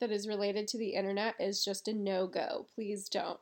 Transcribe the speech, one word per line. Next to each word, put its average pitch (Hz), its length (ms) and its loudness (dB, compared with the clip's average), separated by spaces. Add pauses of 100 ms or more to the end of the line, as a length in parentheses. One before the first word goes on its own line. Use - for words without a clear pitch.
that 233 100 0
is 208 160 0
related 208 420 2
to 233 100 -4
the 220 160 0
internet 196 440 2
is 196 260 0
just 196 220 -2
a 214 60 -2
no-go. 190 840 0
Please 208 340 -4
don't. 175 340 -2